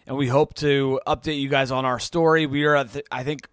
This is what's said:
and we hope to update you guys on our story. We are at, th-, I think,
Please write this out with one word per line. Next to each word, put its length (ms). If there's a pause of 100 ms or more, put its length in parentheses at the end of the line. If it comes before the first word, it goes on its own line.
and 100
we 120
hope 300
to 480
update 360
you 80
guys 220
on 120
our 160
story. 460
We 180
are 120
at, 180
th-, 180
I 120
think, 300